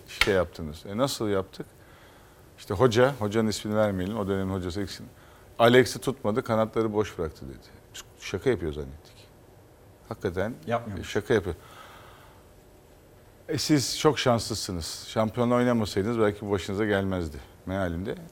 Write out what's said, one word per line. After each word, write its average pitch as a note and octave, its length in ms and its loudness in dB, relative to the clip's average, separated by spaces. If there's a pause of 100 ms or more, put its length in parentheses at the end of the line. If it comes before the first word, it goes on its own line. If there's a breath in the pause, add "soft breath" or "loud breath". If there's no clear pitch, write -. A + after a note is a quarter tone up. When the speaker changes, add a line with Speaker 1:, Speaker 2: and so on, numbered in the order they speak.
Speaker 1:
şey - 260 0
yaptınız. E2 560 -2
E, G2+ 80 -8
nasıl B2+ 320 -2
yaptık? G2 360 -4 (920 soft breath)
İşte - 160 -6
hoca, B2 460 4
hocanın A2 300 0
ismini G#2+ 260 -4
vermeyelim, G#2 420 0
o G2+ 100 -4
dönemin F#2+ 260 -2
hocası F2+ 280 -4
Eksin. G2 240 -10 (540 soft breath)
Alex'i A#2+ 400 8
tutmadı, A#2 440 -2
kanatları A2 500 0
boş G#2 240 -2
bıraktı D#2 320 -6
dedi. C2 80 -14 (360)
Biz - 100 -14 (160)
şaka - 300 -2
yapıyor F2 240 -2
zannettik. C#2+ 540 -14 (840)
Hakikaten G2+ 440 -4 (140)
Speaker 2:
Yapmıyormuş. A2+ 420 -6
Speaker 1:
şaka A2+ 240 0
yapıyor. G2+ 220 2 (1900 loud breath)
E, D#3 80 -2
siz C#3 420 2
çok D3 200 4
şanslısınız. G2+ 880 -2
Şampiyonla A#2+ 460 0
oynamasaydınız A#2 640 0
belki G#2 260 2
bu G2+ 60 -2
başınıza G2+ 340 -2
gelmezdi F#2+ 520 0 (280)
mealinde. F#2 500 -4 (160)